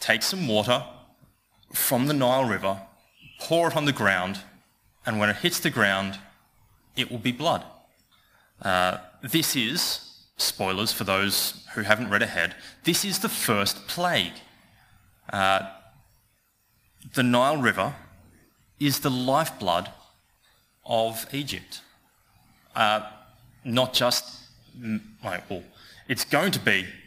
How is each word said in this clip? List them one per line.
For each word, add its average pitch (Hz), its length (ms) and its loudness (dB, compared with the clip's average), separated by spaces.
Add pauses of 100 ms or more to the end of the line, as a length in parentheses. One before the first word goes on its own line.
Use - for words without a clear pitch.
"Take 110 220 2
some 180 260 -2
water 113 360 2 (880)
from 131 340 0
the 151 80 0
Nile 131 300 2
River, 98 380 -2 (580)
pour 165 280 2
it 151 80 -2
on 147 80 0
the 143 80 4
ground, 98 480 0 (640)
and 110 160 -2
when 104 100 4
it 101 60 -2
hits - 240 -2
the 156 100 0
ground, 98 480 0 (760)
it 123 160 -4
will 120 80 -6
be 123 140 -2
blood." 135 320 -2 (960)
Uh, 92 360 2 (220)
this 147 360 -2
is, - 640 -4 (140)
spoilers 98 560 -2
for - 120 -6
those 95 720 0
who 110 80 -2
haven't 107 280 2
read 104 120 2
ahead, 90 320 -2 (300)
this 170 200 2
is 196 140 -4
the 226 100 -2
first - 580 0
plague. 143 480 0 (1000)
Uh, 95 380 2 (1400)
the 135 80 2
Nile 123 340 4
River 117 380 2 (840)
is 143 220 0
the 143 100 0
lifeblood 127 800 0 (920)
of 113 500 -2
Egypt. 131 460 -10 (960)
Uh, 107 240 4 (640)
not 127 280 0
just, - 320 2 (540)
mm, 110 220 -4 (240)
like, 92 260 -8
well, 90 140 -8 (420)
it's - 180 -4
going 170 280 2
to 101 80 -2
be 98 260 2 (200)